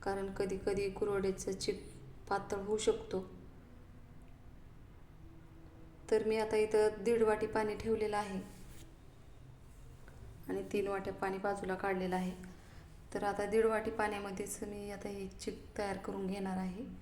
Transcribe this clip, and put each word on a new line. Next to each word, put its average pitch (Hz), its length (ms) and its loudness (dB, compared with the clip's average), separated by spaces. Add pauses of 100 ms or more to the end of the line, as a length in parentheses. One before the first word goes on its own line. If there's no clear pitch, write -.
कारण 196 300 0
कधी 190 320 0
कधी 196 240 2
कुरवड्याचं 190 640 2
चिक 190 280 0 (480)
पातळ 202 300 0
होऊ 202 180 2
शकतो. - 420 4 (3000)
तर 220 120 6
मी 220 140 4
आता 220 200 4
इथं 214 460 6
दीड 226 200 8
वाटी 214 240 6
पाणी 214 280 2
ठेवलेलं 214 420 2
आहे 196 220 0 (2000)
आणि 196 220 -2
तीन 202 160 4
वाट्या 196 260 -2
पाणी 190 240 0
बाजूला 190 380 0
काढलेलं 185 400 2
आहे. 185 160 2 (840)
तर 208 100 0
आता 202 220 2
दीड 220 200 6
वाटी 220 260 4
पाण्यामध्येच 202 720 0
मी 202 280 -6
आता 202 180 -6
ही 196 180 -4 (120)
चिक - 200 -6 (180)
तयार 196 200 0
करून 196 300 -2
घेणार 190 300 0
आहे 185 280 -2 (160)